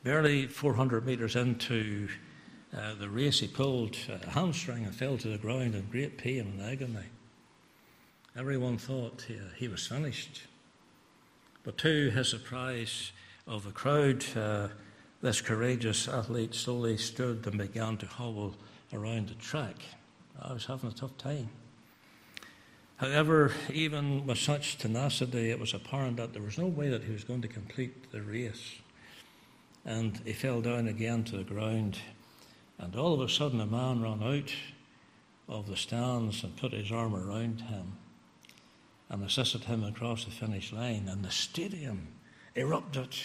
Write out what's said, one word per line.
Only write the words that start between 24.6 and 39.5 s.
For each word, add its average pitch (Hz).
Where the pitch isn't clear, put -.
tenacity, 120
it 113
was 113
apparent 131
that 117
there 104
was 104
no 170
way 147
that 120
he 110
was 104
going 123
to 113
complete 123
the 110
race. 107
And 110
he 113
fell 120
down 120
again 113
to 104
the 95
ground. 107
And 90
all 160
of 135
a 123
sudden, 131
a 107
man 120
ran 110
out 143
of 104
the 95
stands 117
and 92
put 131
his 104
arm 113
around 110
him 98
and 101
assisted 113